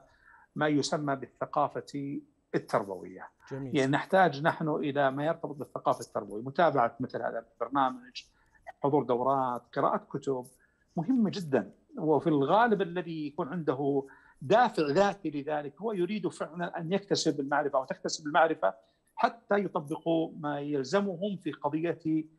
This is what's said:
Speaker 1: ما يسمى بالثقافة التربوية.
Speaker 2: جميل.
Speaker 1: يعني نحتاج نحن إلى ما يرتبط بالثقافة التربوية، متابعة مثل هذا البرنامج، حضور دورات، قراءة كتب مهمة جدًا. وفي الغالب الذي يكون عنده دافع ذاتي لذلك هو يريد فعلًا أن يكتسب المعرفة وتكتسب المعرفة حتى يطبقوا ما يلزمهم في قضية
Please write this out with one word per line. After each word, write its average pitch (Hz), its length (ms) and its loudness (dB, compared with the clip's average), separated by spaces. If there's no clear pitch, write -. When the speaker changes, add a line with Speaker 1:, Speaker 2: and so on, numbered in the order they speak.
Speaker 1:
ما 151 120 2
يسمى 147 480 0
بالثقافة 139 1040 -4
التربوية. 92 720 -4
Speaker 2:
جميل. 135 240 -6
Speaker 1:
يعني 131 160 4
نحتاج 156 500 4
نحن 160 260 0
إلى 143 420 2
ما 143 160 -2
يرتبط 160 300 -4
بالثقافة - 440 -2
التربوية، 107 420 -8
متابعة 139 580 2
مثل 123 220 -6
هذا 117 220 -6
البرنامج، 127 720 -2
حضور 143 200 4
دورات، 123 600 0
قراءة 170 380 0
كتب 131 340 -4
مهمة 202 340 2
جدًا. 139 420 0
وفي 151 280 2
الغالب 180 560 4
الذي 170 440 -6
يكون 147 220 -6
عنده 143 580 0
دافع 196 440 4
ذاتي 170 440 2
لذلك 147 500 -6
هو 220 120 -4
يريد 180 360 -2
فعلًا 170 520 -6
أن 165 120 -4
يكتسب 170 480 0
المعرفة 143 400 0
وتكتسب - 460 -8
المعرفة 165 480 2
حتى - 500 0
يطبقوا 165 760 -2
ما 147 200 -4
يلزمهم 165 760 -2
في 147 160 -6
قضية 160 460 -2